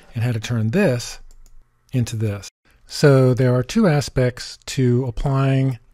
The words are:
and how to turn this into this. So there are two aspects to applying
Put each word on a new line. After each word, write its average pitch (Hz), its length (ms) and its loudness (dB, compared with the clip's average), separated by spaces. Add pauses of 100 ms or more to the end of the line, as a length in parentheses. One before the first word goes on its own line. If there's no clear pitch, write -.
(160)
and 113 80 -4
how 123 80 -2
to 113 80 -4
turn 113 320 -4
this 151 480 0 (720)
into 123 220 -2
this. 104 340 -6 (380)
So 131 480 4
there 127 180 2
are 127 80 0
two 226 240 0
aspects 135 720 -2 (100)
to 123 380 0
applying 135 720 0 (160)